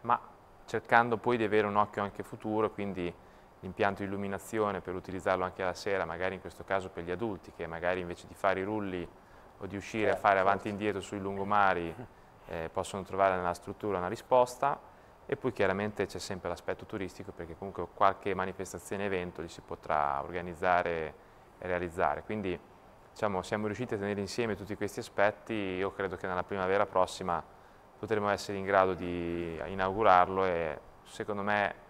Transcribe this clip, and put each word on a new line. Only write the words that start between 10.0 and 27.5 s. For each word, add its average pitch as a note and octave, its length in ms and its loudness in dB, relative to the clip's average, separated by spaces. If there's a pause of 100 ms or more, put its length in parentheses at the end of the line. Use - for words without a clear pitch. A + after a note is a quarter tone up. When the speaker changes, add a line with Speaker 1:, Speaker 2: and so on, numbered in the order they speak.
Speaker 1:
a F#2+ 40 4
Speaker 2:
Certo, G#2 140 4
Speaker 1:
fare G2 120 8
avanti G2 200 4
e G#2+ 100 -4
Speaker 2:
certo. G2+ 80 -4
Speaker 1:
indietro G2 240 0
sui G2+ 180 -8
lungomari, G2 720 2 (540)
eh, E2 240 -6
possono F#2+ 320 -4
trovare F#2+ 320 4
nella F2+ 180 0
struttura G2 440 -4
una F2+ 100 -2
risposta. B2 840 2 (380)
E - 100 0
poi B2+ 160 -2
chiaramente G2+ 540 0
c'è - 120 -12
sempre F2+ 300 -6
l'aspetto F#2 360 -6
turistico, G2 460 -8
perché E2 260 -12
comunque F2+ 360 -8
qualche G2 400 2
manifestazione, F#2+ 720 -6
evento F2+ 360 -4
li E2+ 60 -8
si - 140 -14
potrà D2 600 -2
organizzare F2 920 0 (460)
e - 80 -8
realizzare. E2+ 560 0
Quindi, F#2+ 360 -4 (540)
diciamo, G2 300 0
siamo G#2+ 240 -2
riusciti A2+ 260 -4
a G#2+ 40 -2
tenere G2+ 220 -2
insieme G#2 360 -2
tutti G2+ 200 -8
questi G#2+ 240 -6
aspetti. G#2+ 540 0
Io F#2+ 400 -2
credo F#2 240 -4
che G2 100 -8
nella F2+ 160 -2
primavera G2 420 2
prossima F2+ 560 0 (580)